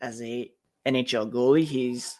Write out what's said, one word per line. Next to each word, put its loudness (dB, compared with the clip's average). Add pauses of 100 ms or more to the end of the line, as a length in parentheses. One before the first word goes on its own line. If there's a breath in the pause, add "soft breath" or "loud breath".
as -10
a -6 (340)
N 2
H -2
L -2
goalie. 4
He's -4